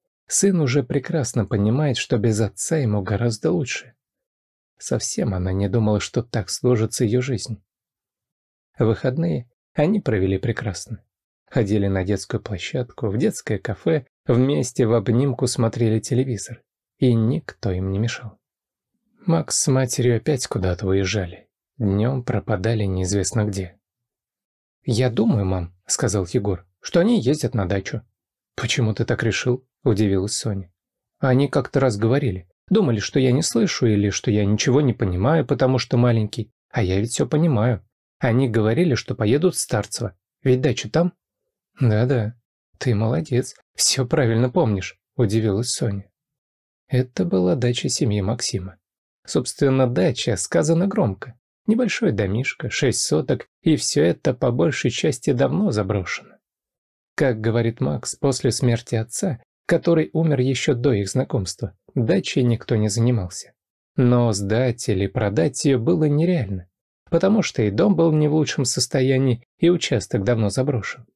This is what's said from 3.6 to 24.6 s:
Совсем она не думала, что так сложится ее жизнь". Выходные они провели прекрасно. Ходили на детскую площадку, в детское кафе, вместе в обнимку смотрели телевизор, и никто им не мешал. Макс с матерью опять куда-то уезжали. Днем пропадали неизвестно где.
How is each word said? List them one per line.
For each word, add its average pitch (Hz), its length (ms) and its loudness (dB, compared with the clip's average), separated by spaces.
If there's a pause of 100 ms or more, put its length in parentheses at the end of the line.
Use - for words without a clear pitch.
Совсем 120 560 -4
она 92 180 -2
не 98 160 0
думала, 107 320 2
что - 220 -4
так - 280 -6
сложится 120 540 0
ее 113 160 2
жизнь". 123 420 -6 (1160)
Выходные 135 720 0 (240)
они 196 260 2
провели 95 380 0
прекрасно. - 640 -6 (460)
Ходили 104 380 2
на 95 160 0
детскую 101 360 -2
площадку, 117 680 -6
в 101 100 -2
детское 135 400 -2
кафе, 147 480 -2 (180)
вместе 135 600 2
в 110 80 2
обнимку 120 520 0
смотрели 113 540 0
телевизор, 123 600 -4 (360)
и 127 140 4
никто 113 580 -2
им 92 200 -2
не 98 80 -2
мешал. 113 400 -6 (880)
Макс 165 320 0
с - 100 -2
матерью 127 480 2
опять - 300 -2
куда-то 92 400 -2
уезжали. 95 640 -2 (280)
Днем 113 460 0
пропадали 110 640 -2
неизвестно 95 600 0
где. 98 340 -6 (1080)